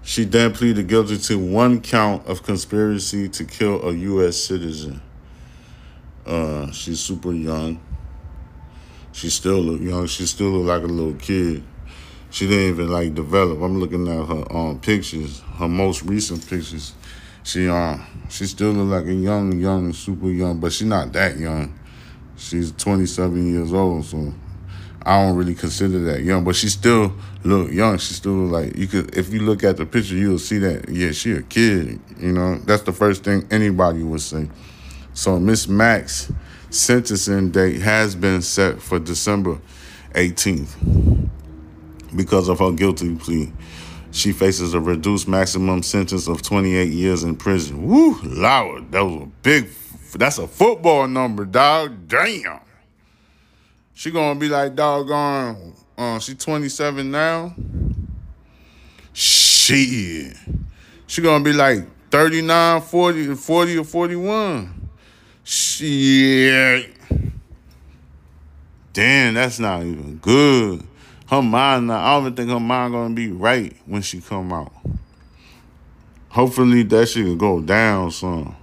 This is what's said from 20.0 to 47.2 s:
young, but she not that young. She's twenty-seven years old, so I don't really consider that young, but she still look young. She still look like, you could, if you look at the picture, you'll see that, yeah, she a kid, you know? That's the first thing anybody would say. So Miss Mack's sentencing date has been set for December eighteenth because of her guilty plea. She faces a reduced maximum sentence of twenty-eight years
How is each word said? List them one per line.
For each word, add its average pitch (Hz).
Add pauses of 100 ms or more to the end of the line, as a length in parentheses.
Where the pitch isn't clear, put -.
young, 87
but 85
she 107
not 87
that 98
young. 78 (600)
She's 85
twenty-seven 90
years 85
old, 90
so 76 (680)
I 98
don't 92
really 87
consider 92
that 71
young, 90
but 90
she 107
still 104 (300)
look 92
young. 98
She -
still 98
look 92
like, 82
you 95
could, 95
if 92
you 110
look 104
at 92
the 78
picture, 101
you'll 95
see 107
that, 92
yeah, 87
she 113
a 73
kid, 92 (200)
you 90
know? 90
That's 104
the 92
first 101
thing 98
anybody 92
would 80
say. 78 (640)
So 92
Miss 107
Mack's 107 (380)
sentencing 101
date 85
has 107
been 92
set 95
for 90
December 87 (560)
eighteenth 87 (1400)
because 92
of 87
her 92
guilty 87
plea. 80 (600)
She 101
faces 90
a 87
reduced 87
maximum 95
sentence 92
of 82
twenty-eight 92
years 87